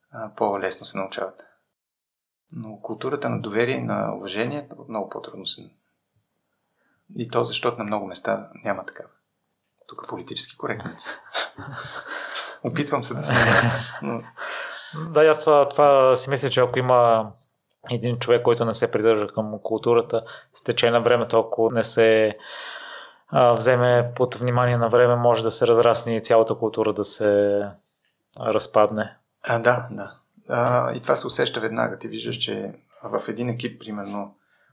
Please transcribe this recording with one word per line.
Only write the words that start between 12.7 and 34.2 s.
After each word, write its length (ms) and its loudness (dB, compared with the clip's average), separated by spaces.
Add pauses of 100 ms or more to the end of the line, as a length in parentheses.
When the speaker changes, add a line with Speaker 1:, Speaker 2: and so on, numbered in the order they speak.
Speaker 1:
се 100 -6
да 80 -6
се-, 120 -2 (680)
но 200 -6 (880)
Speaker 2:
Да, 160 6
аз 180 4
това, 260 6
това 460 6
си 140 -4
мисля, 200 -2
че 100 2
ако 200 2
има 520 4 (580)
един 300 -4
човек, 240 2
който 220 2
не 80 -2
се 180 0
придържа 360 4
към 360 -6
културата, 600 0 (300)
с 100 -20
течение 280 2
на 100 4
времето, 380 2
ако 320 0
не 120 0
се, 540 4 (880)
а, 240 4
вземе 640 2
под 200 0
внимание 420 2
на 120 0
време, 260 6
може 280 2
да 80 0
се 160 2
разрасне 480 4
и 60 -2
цялата 340 4
култура 380 -2
да 120 -4
се 560 2 (760)
разпадне. 800 0 (260)
Speaker 1:
А, 160 0
да, 320 2
да. 260 -12 (320)
А, 440 0
и 80 -8
това 140 0
се 120 -4
усеща 320 -2
веднага. 400 -4
Ти 80 -12
виждаш, 300 -8
че 360 -6 (300)
в 260 -6
един 200 -6
екип, 300 -8
примерно, 560 -12 (380)